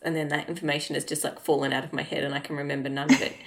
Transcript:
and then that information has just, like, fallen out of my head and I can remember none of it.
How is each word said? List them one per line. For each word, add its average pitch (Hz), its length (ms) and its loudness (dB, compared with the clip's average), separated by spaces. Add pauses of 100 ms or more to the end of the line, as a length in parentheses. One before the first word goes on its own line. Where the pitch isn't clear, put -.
and 165 120 0
then 151 120 0
that 147 200 -2
information 151 460 0
has 139 100 0
just, - 200 -2
like, - 160 -2
fallen 139 340 4
out 131 100 0
of 139 80 -8
my 139 120 -2
head 143 200 -2
and 143 120 -2
I 143 40 -2
can 147 160 -6
remember 143 320 -2
none 139 240 2
of 262 100 8
it. - 140 -4 (120)